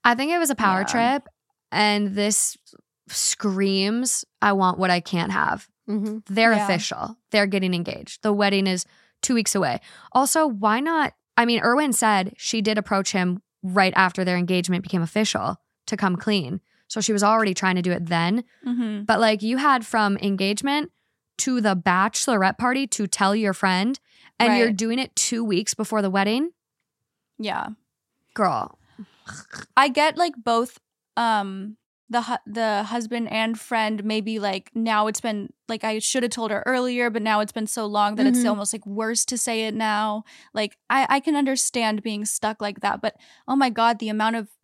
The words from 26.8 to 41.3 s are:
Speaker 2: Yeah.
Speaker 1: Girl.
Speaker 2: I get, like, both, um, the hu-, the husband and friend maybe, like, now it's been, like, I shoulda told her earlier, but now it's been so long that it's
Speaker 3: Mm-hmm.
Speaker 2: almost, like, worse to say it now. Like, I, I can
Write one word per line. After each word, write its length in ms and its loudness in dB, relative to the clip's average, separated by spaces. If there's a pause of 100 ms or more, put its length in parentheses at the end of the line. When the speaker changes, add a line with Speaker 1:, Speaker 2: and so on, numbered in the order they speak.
Speaker 2:
Yeah. 300 -6 (680)
Speaker 1:
Girl. 420 0 (1000)
Speaker 2:
I 120 6
get, 300 2
like, 200 0
both, 400 0 (400)
um, 600 -2 (320)
the 140 0
hu-, 120 -4 (100)
the 380 0
husband 480 -6
and 280 -2
friend 440 -2
maybe, 340 -2
like, 380 -4
now 320 2
it's 140 -4
been, 300 -6 (160)
like, 160 -6
I 140 -2
shoulda 320 -2
told 220 -4
her 160 -2
earlier, 420 0
but 140 -4
now 160 2
it's 140 -4
been 120 -4
so 220 -6
long 280 0
that 120 2
it's 120 4
Speaker 3:
Mm-hmm. 100 2
Speaker 2:
almost, 220 -2
like, 140 -12
worse 400 -2
to 120 -6
say 280 -2
it 80 -4
now. 520 -2 (280)
Like, 240 -4 (140)
I, 180 2
I 120 4
can 140 0